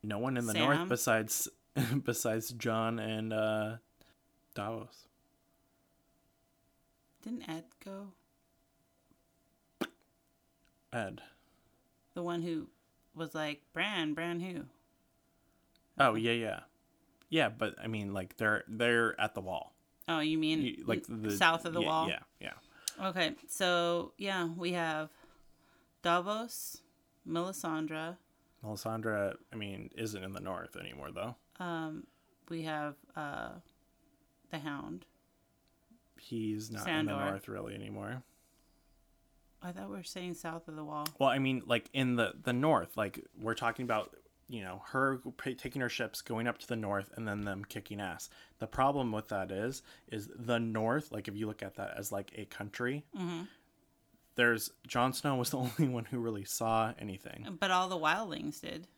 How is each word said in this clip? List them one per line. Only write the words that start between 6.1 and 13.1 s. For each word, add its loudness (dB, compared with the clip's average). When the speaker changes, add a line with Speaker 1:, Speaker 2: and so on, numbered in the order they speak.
Speaker 2:
Didn't -6
Ed -4
go? -10
Speaker 1:
Ed. -4
Speaker 2:
The -6
one 0
who -2